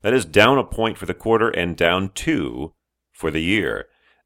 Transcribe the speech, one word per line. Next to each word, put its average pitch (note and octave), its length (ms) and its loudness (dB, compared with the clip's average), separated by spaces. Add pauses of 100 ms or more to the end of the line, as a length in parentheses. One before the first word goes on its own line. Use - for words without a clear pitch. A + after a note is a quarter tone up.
That G#2+ 120 0
is B2 120 0
down G#2 320 4
a B2+ 60 0
point A2+ 340 -4
for - 80 -12
the F2+ 80 -6
quarter A2+ 360 0
and F2 280 -4
down F2+ 360 2
two D#2 600 -6 (400)
for E2 180 -4
the D#2+ 100 -2
year. E2 460 -2 (380)